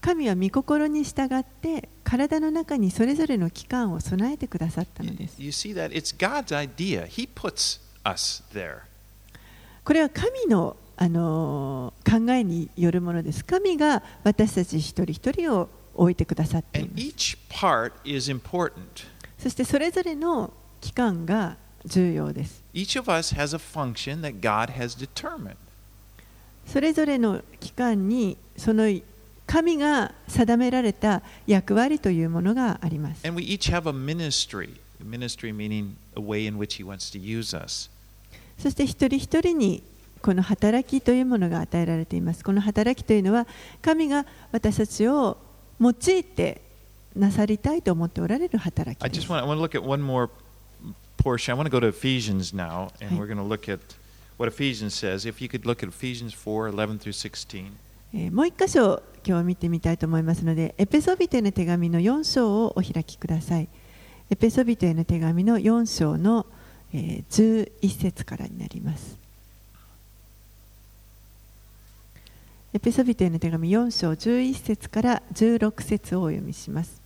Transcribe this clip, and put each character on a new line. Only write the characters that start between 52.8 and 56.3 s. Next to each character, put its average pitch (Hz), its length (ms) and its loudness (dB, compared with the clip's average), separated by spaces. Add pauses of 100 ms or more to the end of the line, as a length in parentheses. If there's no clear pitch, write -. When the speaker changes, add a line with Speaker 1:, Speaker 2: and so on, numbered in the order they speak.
Speaker 2:
and 104 140 -4
Speaker 1:
は 104 100 -2
い。 104 40 -10
Speaker 2:
we're 110 40 -6
gonna 101 140 -4
look 107 260 -4
at 92 60 -6 (600)
what 113 140 -2
Ephesians 110 420 -4
says. 98 340 -4
If 110 120 -12
you 127 80 -10
could 117 160 -8
look 120 200 -2
at 95 40 -8
Ephesians 120 460 -10